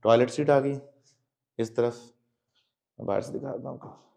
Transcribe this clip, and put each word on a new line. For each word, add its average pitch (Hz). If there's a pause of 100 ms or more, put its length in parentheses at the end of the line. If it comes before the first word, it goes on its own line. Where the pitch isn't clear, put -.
टॉयलेट 117
सीट 147
आ 139
गई 139 (800)
इस 113
तरफ, 120 (1040)
मैं 107
बाहर 101
से 117
दिखा -
देता 127
हूँ 131
आपको। - (220)